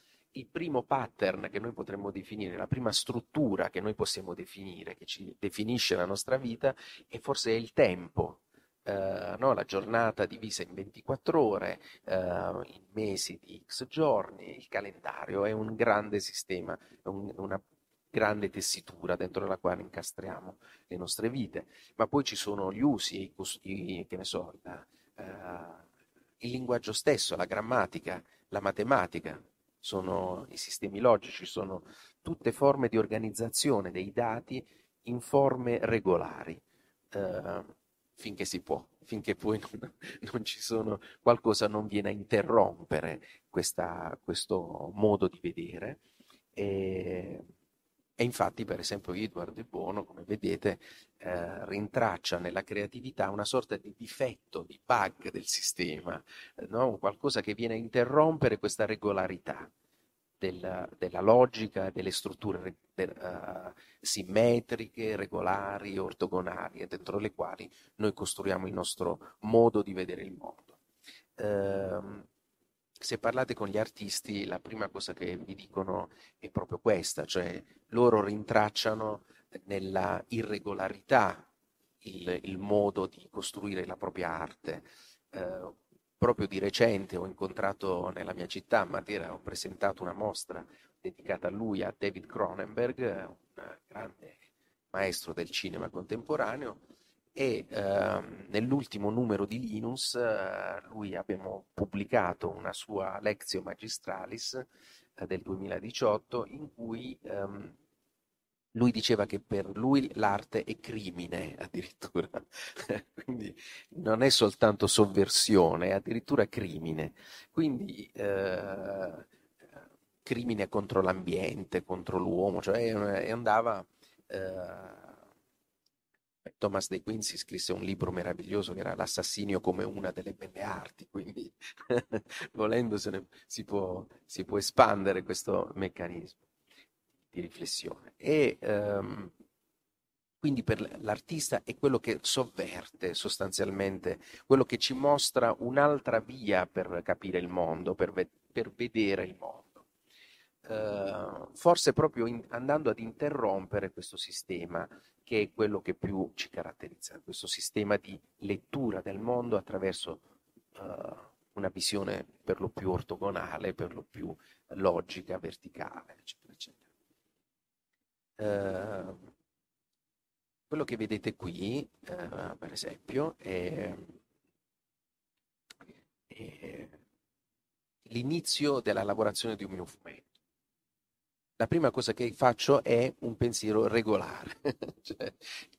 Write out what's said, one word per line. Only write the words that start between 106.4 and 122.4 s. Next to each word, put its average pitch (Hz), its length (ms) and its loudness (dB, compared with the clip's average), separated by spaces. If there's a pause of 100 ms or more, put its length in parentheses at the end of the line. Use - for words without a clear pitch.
in 143 280 -14
cui, 117 460 -10
ehm, 101 560 -8 (960)
lui 120 180 4
diceva 107 360 4
che 98 120 -4
per 98 380 -2
lui 131 380 4
l'arte 104 500 2
è - 160 -6
crimine, 87 800 -6
addirittura. - 720 -6
<laughs> - 800 -8 (100)
Quindi 110 320 -8 (360)
non 110 320 2
è 135 80 10
soltanto 104 560 6
sovversione, 95 1000 6
è 95 40 2
addirittura 113 560 2
crimine. 80 640 -4 (380)
Quindi, 120 640 -2
eh, 98 1120 -2 (960)
crimine 117 480 -2
contro 98 320 2
l'ambiente, 90 800 0
contro 92 320 -4
l'uomo, 92 460 2